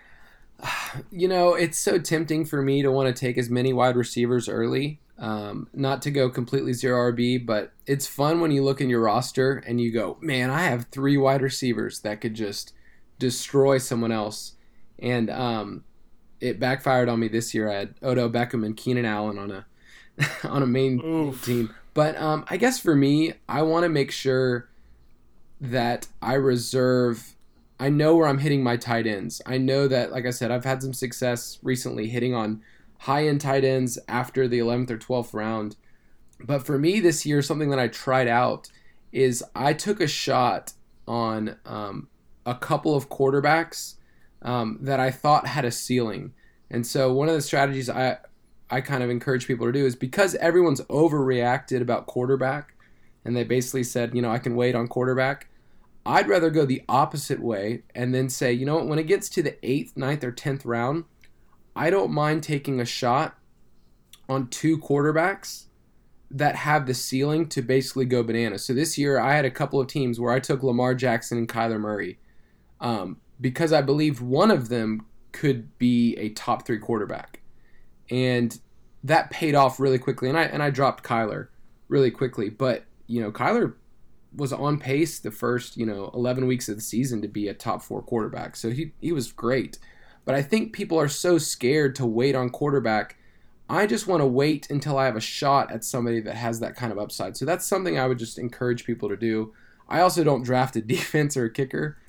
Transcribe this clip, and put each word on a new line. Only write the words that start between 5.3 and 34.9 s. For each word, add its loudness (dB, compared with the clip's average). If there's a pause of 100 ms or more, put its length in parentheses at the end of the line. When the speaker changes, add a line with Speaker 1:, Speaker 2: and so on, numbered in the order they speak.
Speaker 1:
not -2
to -4
go 2
completely -2
zero 0
R 2
B, 2
but -2 (140)
it's -2
fun 2
when 2
you 2
look 2
in 0
your 2
roster 2
and -2
you 0
go, -2
"Man, 0
I 0
have 0
three 2
wide 4
receivers -2
that -6
could -4
just -8 (460)
destroy 4
someone -2
else." -6 (460)
And, 0
um, -4 (560)
it -4
backfired 2
on 0
me 0
this -2
year. 0
I -2
had -6
Odell 2
Beckham 0
and -6
Keenan -2
Allen -4
on -10
a, -14 (760)
<laughs> -
on 0
a 2
main 2
Speaker 2:
Oof. -4
Speaker 1:
team. -2 (220)
But, 2
um, -2
I -4
guess 2
for 4
me, 4 (140)
I 0
wanna 2
make 0
sure 0 (920)
that -2 (120)
I 0
reserve, 2 (420)
I 0
know 6
where 6
I'm 2
hitting 2
my 2
tight -2
ends. -4
I -2
know 2
that, 2
like -4
I -2
said, -4
I've -2
had -2
some -6
success -4
recently -2
hitting 0
on -2 (380)
high-end 2
tight 2
ends 2
after 0
the 0
eleventh 0